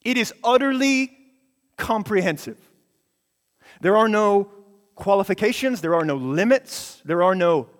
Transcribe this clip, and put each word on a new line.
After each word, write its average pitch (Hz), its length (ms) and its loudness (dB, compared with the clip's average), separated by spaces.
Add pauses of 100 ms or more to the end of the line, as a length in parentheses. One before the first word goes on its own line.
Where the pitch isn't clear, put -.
It 247 140 -2
is 233 160 -2 (100)
utterly 262 720 0 (640)
comprehensive. 202 800 -4 (1200)
There 190 160 4
are 220 120 4
no 202 400 2 (460)
qualifications, 202 840 -2
there 165 120 -2
are 165 100 2
no 151 120 -2
limits, 160 920 -2
there 170 160 0
are 185 140 2
no 170 340 0 (100)